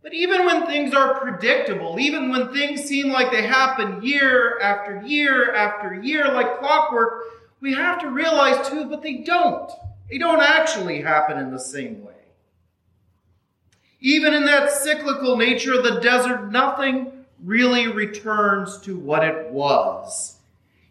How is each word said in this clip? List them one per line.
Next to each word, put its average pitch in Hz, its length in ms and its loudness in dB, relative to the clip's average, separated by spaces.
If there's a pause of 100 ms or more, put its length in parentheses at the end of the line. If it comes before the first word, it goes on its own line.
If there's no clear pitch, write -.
But 302 120 -14
even 359 320 2
when 320 220 2
things 285 260 -2
are 269 260 4
predictable, 202 800 -2
even 277 300 -2
when 254 240 -2
things 285 300 -4
seem 277 280 -2
like 247 200 2
they 214 140 0
happen 240 580 0
year 254 580 2
after 202 440 -2
year 269 480 2
after 202 420 -2
year 277 360 -2
like 247 280 -2
clockwork, 254 640 2 (360)
we 269 140 -4
have 349 260 -2
to 302 100 -6
realize 285 600 2
too, 302 160 -6
but 294 160 -8
they 294 140 -8
don't. - 540 0 (400)
They 262 80 -10
don't 330 240 2
actually 285 600 2
happen 151 380 0
in 131 120 -8
the 131 80 -10
same 117 460 -10
way. - 80 -20 (1900)
Even 302 340 4
in 294 100 2
that 285 240 4
cyclical 277 680 0
nature 247 380 2
of 254 100 4
the 220 160 2
desert, 240 520 0
nothing 262 760 -2 (180)
really 240 440 2
returns 208 960 -2
to 190 140 -10
what 156 280 0
it 160 260 -2
was. - 880 -2 (540)